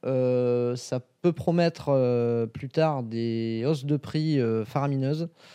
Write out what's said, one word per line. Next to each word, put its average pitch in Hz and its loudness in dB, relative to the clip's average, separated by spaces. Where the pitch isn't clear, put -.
Euh, 123 2
ça 127 -6
peut - -2
promettre, 170 0
euh, 120 2
plus 127 -10
tard 156 2
des 113 -2
hausses 143 0
de 143 0
prix, 156 0
euh, 113 0
faramineuses. 143 -2